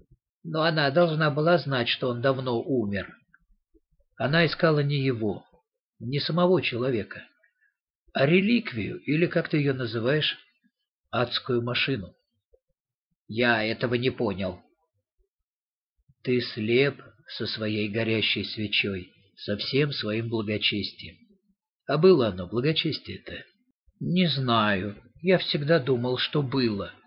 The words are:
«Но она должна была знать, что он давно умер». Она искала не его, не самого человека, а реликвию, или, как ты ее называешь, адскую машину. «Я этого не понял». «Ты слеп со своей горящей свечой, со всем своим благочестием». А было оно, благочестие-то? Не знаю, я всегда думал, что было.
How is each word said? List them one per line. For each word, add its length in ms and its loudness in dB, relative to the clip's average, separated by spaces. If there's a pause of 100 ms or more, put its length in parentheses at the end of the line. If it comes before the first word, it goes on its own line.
(440)
«Но 200 -4
она 280 2
должна 380 4
была 280 4
знать, 300 0
что 220 -2
он 120 -4
давно 400 0
умер». 540 -2 (1000)
Она 280 2
искала 340 2
не 180 0
его, 480 -2 (540)
не 200 -4
самого 420 2
человека, 640 -4 (880)
а 120 2
реликвию, 800 0
или, 240 0
как 220 -2
ты 80 0
ее 160 2
называешь, 640 -2 (720)
адскую 500 -2
машину. 540 -4 (1120)
«Я 360 2
этого 300 -2
не 160 2
понял». 520 -4 (1600)
«Ты 180 0
слеп 600 0 (260)
со 180 -8
своей 420 -4
горящей 560 0
свечой, 680 -4 (240)
со 200 -4
всем 340 0
своим 380 -4
благочестием». 880 -4 (680)
А 100 0
было 300 8
оно, 200 -4
благочестие-то? 1000 -4 (540)
Не 280 2
знаю, 720 0 (200)
я 160 4
всегда 420 2
думал, 380 0
что 240 0
было. 520 0 (140)